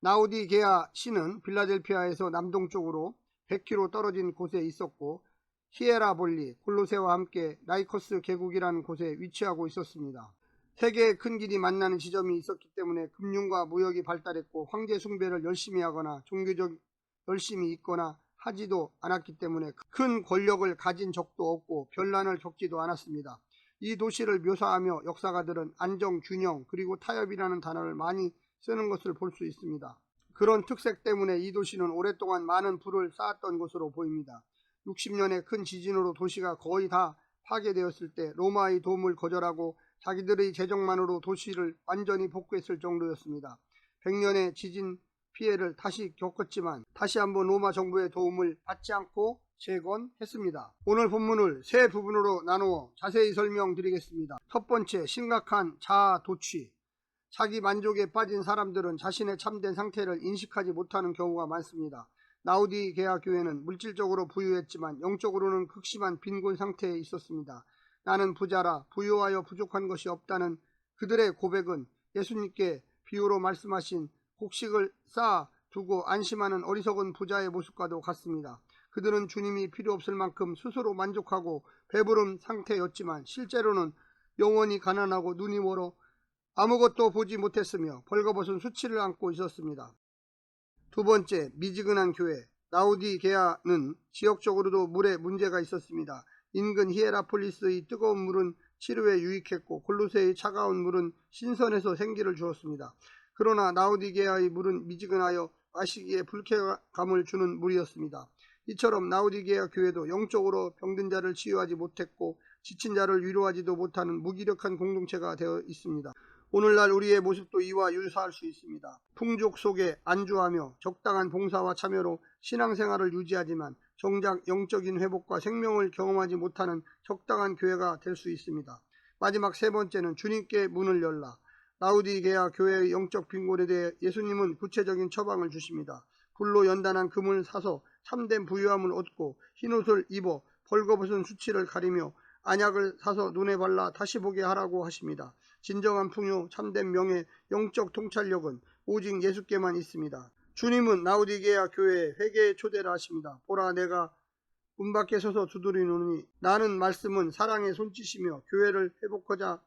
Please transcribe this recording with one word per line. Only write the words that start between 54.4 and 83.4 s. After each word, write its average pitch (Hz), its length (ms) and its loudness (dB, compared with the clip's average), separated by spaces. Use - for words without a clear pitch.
첫 226 160 -2
번째, 208 400 0
심각한 226 720 0
자아 196 440 4
도취. 175 480 -8
자기 220 300 -2
만족에 202 500 2
빠진 208 320 0
사람들은 190 560 -2
자신의 196 400 -4
참된 202 360 -4
상태를 196 460 -4
인식하지 190 520 -4
못하는 175 400 -4
경우가 170 340 -4
많습니다. 156 600 -8
라오디게아 185 800 2
교회는 170 440 -2
물질적으로 185 640 -2
부유했지만 160 720 -4
영적으로는 190 680 0
극심한 190 500 -6
빈곤 196 380 -2
상태에 185 420 -4
있었습니다. 151 640 -10
"나는 190 300 2
부자라, 175 560 0
부유하여 202 520 0
부족한 196 440 -6
것이 185 220 -6
없다"는 175 500 -4
그들의 214 400 2
고백은 180 500 -2
예수님께 196 640 -2
비유로 202 340 2
말씀하신 185 720 -4
곡식을 208 540 -2
쌓아 202 420 2
두고 185 340 -2
안심하는 196 600 0
어리석은 196 480 -2
부자의 196 360 -2
모습과도 175 520 -6
같습니다. 151 600 -8
그들은 208 360 2
주님이 202 440 -4
필요 208 240 -2
없을 190 200 -6
만큼 185 400 -4
스스로 202 380 -4
만족하고 190 720 -4
배부른 208 540 4
상태였지만, 180 800 -4
실제로는 208 680 0